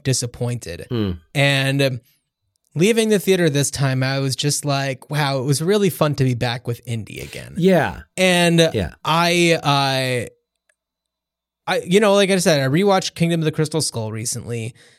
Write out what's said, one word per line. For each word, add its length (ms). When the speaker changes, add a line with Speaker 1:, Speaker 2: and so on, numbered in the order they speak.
Speaker 1:
disappointed. 840
Speaker 2:
Hmm. 240
Speaker 1:
And, 480
um, 180
leaving 340
the 100
theater 320
this 200
time, 320
I 160
was 180
just 280
like, 460
"Wow, 280
it 60
was 180
really 280
fun 260
to 80
be 100
back 320
with 200
Indy 340
again." 360
Speaker 2:
Yeah. 460
Speaker 1:
And 420
Speaker 2:
Yeah. 220
Speaker 1:
I, 480
uh, 680
I, 160
you 160
know, 140
like 160
I 80
said, 220
I 80
rewatched 460
Kingdom 260
of 40
the 80
Crystal 280
Skull 320
recently, 640